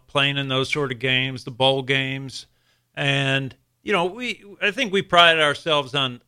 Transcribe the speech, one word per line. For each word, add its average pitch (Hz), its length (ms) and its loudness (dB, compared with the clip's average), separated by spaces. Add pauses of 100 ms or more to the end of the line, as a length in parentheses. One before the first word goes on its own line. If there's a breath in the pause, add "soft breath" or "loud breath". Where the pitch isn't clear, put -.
playing 139 300 -2
in 139 120 -4
those 131 200 -2
sort 139 220 -2
of 120 80 -10
games, 131 460 -2
the 135 60 -10
bowl 135 320 2
games. 135 640 -4 (480)
And, 139 600 -2 (260)
you 214 120 -2
know, 175 120 2
we, 214 380 -8 (180)
I 202 100 0
think 220 200 -4
we 196 100 2
pride 170 380 6
ourselves 147 560 0
on, 127 320 -4